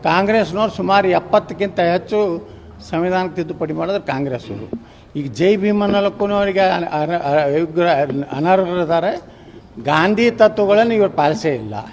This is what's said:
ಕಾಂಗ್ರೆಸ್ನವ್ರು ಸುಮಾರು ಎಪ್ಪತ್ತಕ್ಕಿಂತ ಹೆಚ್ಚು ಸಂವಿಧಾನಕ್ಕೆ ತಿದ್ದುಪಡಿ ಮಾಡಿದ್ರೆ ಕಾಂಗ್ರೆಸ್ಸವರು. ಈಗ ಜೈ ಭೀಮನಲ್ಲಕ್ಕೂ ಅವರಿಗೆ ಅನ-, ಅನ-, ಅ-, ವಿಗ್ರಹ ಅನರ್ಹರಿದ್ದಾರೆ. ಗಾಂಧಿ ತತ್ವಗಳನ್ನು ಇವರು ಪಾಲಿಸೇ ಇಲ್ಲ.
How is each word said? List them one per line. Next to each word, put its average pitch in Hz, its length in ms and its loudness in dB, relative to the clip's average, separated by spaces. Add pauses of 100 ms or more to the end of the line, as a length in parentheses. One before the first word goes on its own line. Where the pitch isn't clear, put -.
ಕಾಂಗ್ರೆಸ್ನವ್ರು 196 720 0
ಸುಮಾರು 190 300 2 (120)
ಎಪ್ಪತ್ತಕ್ಕಿಂತ 202 600 -2 (120)
ಹೆಚ್ಚು 180 260 -2 (720)
ಸಂವಿಧಾನಕ್ಕೆ 180 500 -2
ತಿದ್ದುಪಡಿ 156 380 -6
ಮಾಡಿದ್ರೆ 185 240 -4 (100)
ಕಾಂಗ್ರೆಸ್ಸವರು. 123 560 -6 (520)
ಈಗ 143 80 -6 (120)
ಜೈ 185 120 4 (100)
ಭೀಮನಲ್ಲಕ್ಕೂ 202 640 0 (140)
ಅವರಿಗೆ 196 240 2 (140)
ಅನ-, 170 120 -4 (100)
ಅನ-, 165 300 -2
ಅ-, 147 240 2
ವಿಗ್ರಹ 165 400 2 (440)
ಅನರ್ಹರಿದ್ದಾರೆ. 175 760 0 (800)
ಗಾಂಧಿ 196 360 4 (140)
ತತ್ವಗಳನ್ನು 214 580 4
ಇವರು 196 220 2
ಪಾಲಿಸೇ 151 400 0
ಇಲ್ಲ. 107 140 -10 (180)